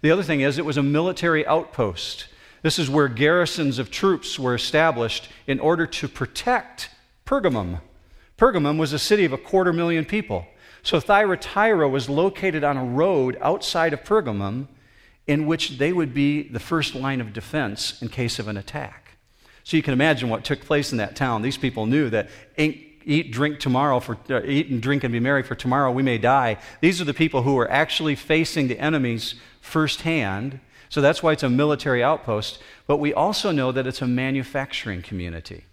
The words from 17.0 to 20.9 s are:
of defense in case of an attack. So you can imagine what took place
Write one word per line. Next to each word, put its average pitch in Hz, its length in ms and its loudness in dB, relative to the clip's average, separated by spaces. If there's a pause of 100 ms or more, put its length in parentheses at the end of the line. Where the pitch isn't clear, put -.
of 107 100 -8
defense 107 680 -6
in 117 80 -6
case 120 300 -4
of 104 80 -6
an 104 100 -6
attack. - 540 -12 (520)
So - 140 0
you 147 60 2
can 139 100 0
imagine 127 360 2
what 110 140 -2
took - 180 -4
place 147 300 0